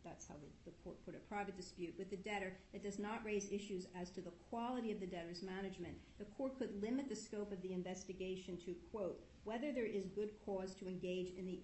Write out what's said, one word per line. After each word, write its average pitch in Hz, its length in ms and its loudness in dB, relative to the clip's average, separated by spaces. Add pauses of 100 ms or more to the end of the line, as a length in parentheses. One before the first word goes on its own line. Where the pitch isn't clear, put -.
That's - 220 -8
how - 80 -8
the, 151 360 -10
the - 120 -12
court 170 220 -6
put 180 100 -6
it, - 140 -10
private 202 280 0
dispute 180 420 -4
with 190 120 -2
the 202 60 -2
debtor 190 400 0 (160)
that 202 100 -6
does 202 160 0
not 220 260 2
raise 208 280 4
issues 196 340 2 (140)
as 180 100 0
to 190 100 -4
the 175 100 -4 (180)
quality 233 440 4
of 185 80 0
the 185 60 0
debtor's 175 360 -2
management. 185 520 -2 (240)
The 208 60 -4
court 262 340 2
could 202 220 0
limit 262 280 4
the 208 80 0
scope 208 360 0
of 180 100 0
the 185 100 0
investigation 185 920 0
to, 175 100 0 (180)
quote, 190 280 2 (220)
"whether 240 300 2
there 240 140 6
is 196 200 4
good 208 240 2 (140)
cause 190 320 2
to 190 100 -6
engage 180 500 2
in 185 100 0
the 180 180 0